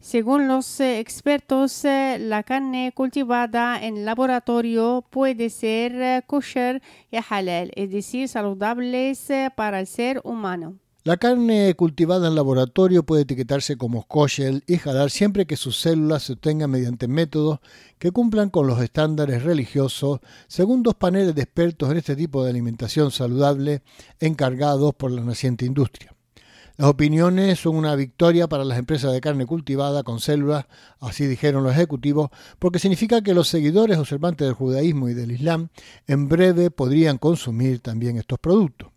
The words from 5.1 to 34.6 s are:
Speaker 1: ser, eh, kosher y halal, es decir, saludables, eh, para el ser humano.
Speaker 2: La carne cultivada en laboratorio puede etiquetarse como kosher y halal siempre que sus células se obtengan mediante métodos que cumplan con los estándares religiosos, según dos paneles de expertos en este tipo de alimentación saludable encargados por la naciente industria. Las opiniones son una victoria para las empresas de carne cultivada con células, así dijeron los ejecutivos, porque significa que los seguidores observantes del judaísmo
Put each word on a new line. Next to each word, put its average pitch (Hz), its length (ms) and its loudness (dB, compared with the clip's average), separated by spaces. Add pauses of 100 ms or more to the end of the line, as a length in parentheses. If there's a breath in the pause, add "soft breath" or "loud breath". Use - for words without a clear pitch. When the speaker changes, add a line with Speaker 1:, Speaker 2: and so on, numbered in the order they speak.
Speaker 1:
ser, 226 460 -4
eh, 254 300 0
kosher 254 560 -2 (300 soft breath)
y 226 60 -6
halal, 185 580 -4
es 196 160 -6
decir, 247 380 -6
saludables, 240 1000 -4
eh, 269 240 -2
para 208 280 -4
el 190 60 -6
ser 254 360 -4
humano. 190 540 -8 (260)
Speaker 2:
La 175 140 0
carne 226 580 4
cultivada 170 540 2
en 160 60 2
laboratorio 151 680 4
puede 151 200 2
etiquetarse 135 520 -2
como 117 280 -4
kosher 139 600 0
y 175 220 0
halal 139 240 0
siempre 202 340 0
que 147 120 -4
sus - 240 -4
células 156 420 2
se - 80 -10
obtengan 151 400 -2
mediante 120 380 -2
métodos 151 500 0 (400 soft breath)
que 175 120 0
cumplan 214 380 2
con 160 180 2
los 123 140 2
estándares 147 640 0
religiosos, 139 760 0 (260 loud breath)
según 233 340 0
dos 233 140 2
paneles 185 400 0
de 143 60 -2
expertos 156 500 -2
en 165 60 0
este 143 180 -4
tipo 139 260 -4
de 127 100 0
alimentación 120 600 -2
saludable 139 680 0 (400 soft breath)
encargados 143 760 0
por 131 160 -4
la 120 120 -4
naciente 120 420 -2
industria. 131 500 -2 (640 soft breath)
Las 143 120 4
opiniones 165 720 2
son 160 180 0
una 156 180 0
victoria 170 540 2
para 139 160 -2
las 123 120 -2
empresas 131 360 -2
de 127 80 -2
carne 139 240 -2
cultivada 139 580 -2
con 117 160 -6
células, 147 460 0 (340 soft breath)
así 127 260 -4
dijeron 135 380 0
los 131 80 2
ejecutivos, 147 600 0 (280 loud breath)
porque 175 200 0
significa 214 420 2
que 196 120 0
los 175 140 4
seguidores 175 500 2
observantes 151 480 -2
del 131 100 0
judaísmo 135 520 0